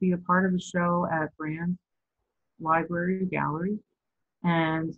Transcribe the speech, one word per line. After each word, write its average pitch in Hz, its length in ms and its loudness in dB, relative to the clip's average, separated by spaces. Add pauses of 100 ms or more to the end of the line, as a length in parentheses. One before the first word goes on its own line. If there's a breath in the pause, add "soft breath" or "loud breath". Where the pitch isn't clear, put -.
be 185 100 2
a 175 80 2
part 180 260 2
of 185 100 2
a 180 60 0
show 175 480 0
at 156 280 -2
Brand 165 420 -4 (800)
Library 170 680 0
Gallery. 160 520 -2 (640)
And, 160 560 2